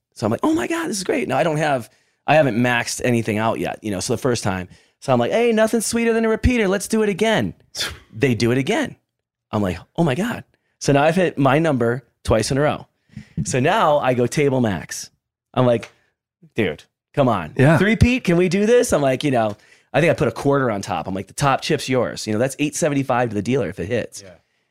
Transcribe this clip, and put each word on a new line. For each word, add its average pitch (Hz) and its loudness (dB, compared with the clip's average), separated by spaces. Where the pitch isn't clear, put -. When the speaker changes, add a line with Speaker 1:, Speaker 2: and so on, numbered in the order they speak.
Speaker 1:
So - -6
I'm 104 0
like, - -4
"Oh 311 2
my 330 -2
God, 330 -6
this 208 -6
is 190 -8
great." 269 -4
Now 131 -2
I 147 2
don't 156 -2
have, 143 -2
I 143 4
haven't 139 2
maxed 123 0
anything 113 0
out 110 -2
yet, 80 -6
you 107 -8
know, 92 -6
so 123 -4
the 107 -2
first 123 -2
time. 92 -4
So - -4
I'm 120 4
like, 120 -2
"Hey, 233 0
nothing 220 2
sweeter 233 0
than 226 0
a 220 0
repeater. 220 2
Let's 196 -2
do 220 0
it 208 0
again." 185 0
They 117 2
do 113 2
it 127 2
again. 220 -4
I'm 107 0
like, 92 -2
"Oh 165 0
my 147 2
God." 214 -6
So - 0
now 139 4
I've 165 4
hit 175 0
my 139 4
number 131 0
twice 110 2
in - -2
a 139 0
row. 135 -2
So 135 -2
now 165 2
I 131 2
go 120 2
table 139 0
max. 95 -4
I'm 127 2
like, 120 0
"Dude, 92 -2
come 135 2
on. 90 -2
Speaker 2:
Yeah. 147 6
Speaker 1:
Three-peat, 226 2
can 170 2
we 180 2
do 196 0
this?" 240 2
I'm 156 2
like, 131 0
you 147 0
know, 110 0
I 139 2
think 160 4
I - 2
put 131 0
a 110 -2
quarter 139 0
on 101 -4
top. 90 -6
I'm 92 -6
like, 98 -8
"The - -20
top 135 0
chip's - -4
yours. 110 -2
You 107 -2
know, 107 0
that's 135 -2
eight 147 -4
seventy-five 135 0
to 104 -6
the 104 -2
dealer 113 -2
if 80 -10
it 85 -6
hits." 110 -6
Speaker 3:
Yeah. 95 -20